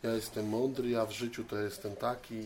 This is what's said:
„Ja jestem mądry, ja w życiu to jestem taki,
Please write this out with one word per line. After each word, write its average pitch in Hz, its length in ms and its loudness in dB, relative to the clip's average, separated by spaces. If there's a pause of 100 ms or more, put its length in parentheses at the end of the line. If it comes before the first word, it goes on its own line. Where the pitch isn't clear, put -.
„Ja 113 100 2
jestem 107 360 0
mądry, 123 400 2
ja 113 160 4
w 107 60 -4
życiu 117 320 -2
to 104 140 -2
jestem 104 380 -2
taki, 120 400 -2 (100)